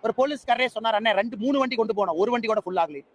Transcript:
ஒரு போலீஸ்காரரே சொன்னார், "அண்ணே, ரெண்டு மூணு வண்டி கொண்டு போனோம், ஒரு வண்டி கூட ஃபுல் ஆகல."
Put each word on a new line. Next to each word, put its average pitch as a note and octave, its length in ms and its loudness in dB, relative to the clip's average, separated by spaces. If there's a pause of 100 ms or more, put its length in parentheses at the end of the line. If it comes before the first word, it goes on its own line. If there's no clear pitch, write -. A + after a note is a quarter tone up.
ஒரு A3 140 -2
போலீஸ்காரரே B3+ 500 0
சொன்னார், A3 360 0
"அண்ணே, A3+ 100 2
ரெண்டு G#3 240 0
மூணு C4+ 220 0
வண்டி B3+ 180 0
கொண்டு A3 180 0
போனோம், F#3 220 0
ஒரு G3+ 140 2
வண்டி A#3+ 160 0
கூட G#3+ 140 2
ஃபுல் F#3 160 -4
ஆகல." D3+ 280 -2 (100)